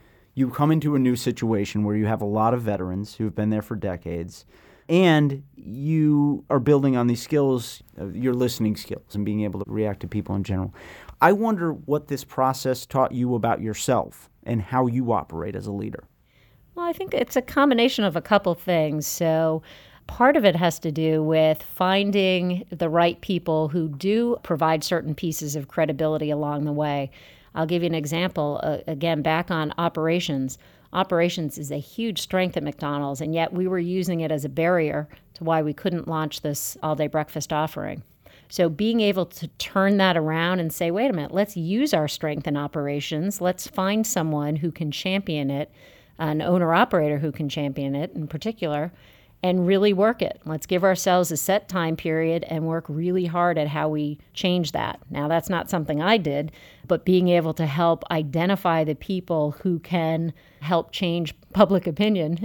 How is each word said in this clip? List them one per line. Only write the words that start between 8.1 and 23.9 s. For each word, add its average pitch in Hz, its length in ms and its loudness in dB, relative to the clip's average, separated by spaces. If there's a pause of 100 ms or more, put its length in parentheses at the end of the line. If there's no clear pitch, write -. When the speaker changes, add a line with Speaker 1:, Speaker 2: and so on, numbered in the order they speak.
Speaker 1:
listening 120 420 0
skills - 380 -12
and 101 100 -2
being 104 160 -2
able 98 240 -4
to - 40 -20
react 107 320 -2
to - 60 -10
people 101 300 -4
in 98 80 0
general. 95 280 -4 (480)
I 170 120 8
wonder 202 400 0
what 143 340 -4
this 139 160 -6
process 131 640 -2
taught 131 240 2
you 123 240 -2
about 113 260 0
yourself - 720 -2 (140)
and 117 180 -2
how 127 240 0
you 120 240 0
operate 85 460 -4
as 98 100 -10
a 104 60 -8
leader. 101 320 -8 (720)
Speaker 2:
Well, 349 100 -4
I 339 60 -2
think 381 200 -8
it's - 220 -2
a 254 80 2
combination 254 640 2
of 170 100 2
a 170 60 -2
couple 202 340 2
things. 156 520 0
So 160 560 0 (440)
part 277 300 4
of 240 80 4
it 180 100 6
has 165 260 2
to 160 120 -4
do 160 300 2
with 156 400 4
finding 185 1080 2
the 165 220 -2
right 170 320 4
people 160 460 0
who 160 200 0
do 214 540 0